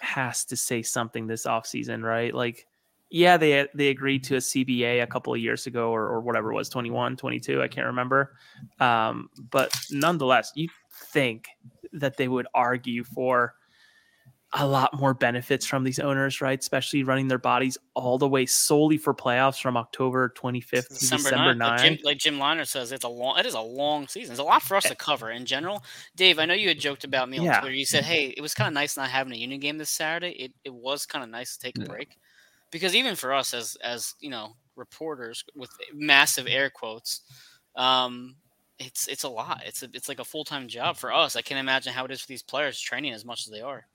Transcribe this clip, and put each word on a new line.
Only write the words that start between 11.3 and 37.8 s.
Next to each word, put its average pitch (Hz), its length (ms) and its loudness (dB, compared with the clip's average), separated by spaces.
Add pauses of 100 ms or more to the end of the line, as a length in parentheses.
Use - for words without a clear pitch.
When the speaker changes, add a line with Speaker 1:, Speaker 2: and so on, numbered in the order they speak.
Speaker 1:
that 139 240 -2
they 131 100 0
would 127 260 0
argue 123 520 0
for 123 500 0 (960)
a 143 140 2
lot 135 320 2
more 135 140 4
benefits 123 520 0
from 131 200 0
these 131 140 -2
owners, 139 420 0
right? 135 180 0
Especially 139 440 0
running 135 260 2
their 127 80 2
bodies 123 400 2 (160)
all 127 240 2
the 143 100 4
way 135 180 4
solely 151 520 4
for 147 160 0
playoffs 131 480 2
from 123 160 0
October 127 580 0
twenty-fifth 123 540 -4
to 135 60 -20
Speaker 2:
December 139 340 0
Speaker 1:
December 131 260 4
Speaker 2:
ninth. 117 60 -2
Like 117 180 4
Jim, 160 140 6
Speaker 1:
ninth. 156 100 -8
Speaker 2:
like 143 140 0
Jim 147 220 0
Liner 147 260 0
says, 127 260 -6
it's 131 140 -6
a 120 40 -4
long, 120 300 -2
it 220 60 2
is 247 80 -4
a 113 80 -2
long 139 480 -2
season. 190 240 -10
It's 123 80 -4
a - 20 -2
lot 180 200 6
for 196 120 0
us 196 80 4
to - 120 0
cover 120 360 -2
in 120 140 -8
general. 165 360 -2 (360)
Dave, 180 220 6
I 156 60 4
know 175 100 4
you 208 120 2
had 156 120 2
joked 143 260 -2
about 131 240 0
me 131 80 -8
on 165 80 0
Speaker 1:
Yeah. 123 160 6
Speaker 2:
Twitter. 135 120 -4
You 135 120 -2
said, 143 180 2
"Hey, 151 320 0
it 139 60 -10
was 151 120 -6
kinda 202 180 0
nice 147 260 -2
not 135 120 -2
having 131 220 -2
a 117 60 -10
union 131 240 -8
game 147 160 -4
this 151 140 -6
Saturday." 165 420 -4
It, 131 180 -12 (140)
it 135 80 -12
was 131 320 -6
kinda 139 220 -8
nice 120 280 -10
to - 80 -16
take 127 140 -10
a 117 40 -6
Speaker 3:
Yeah. - 60 -8
Speaker 2:
break. 123 300 -14 (520)
Because 175 280 0
even 240 180 0
for 131 180 -4
us 135 200 0
as, 117 280 -8
as, 120 380 -6
you 147 100 -12
know, 113 280 -12 (180)
reporters 127 640 -12 (140)
with 127 140 -14 (240)
massive 147 540 4
air 131 220 2
quotes, - 520 -8 (560)
um, 127 580 0 (420)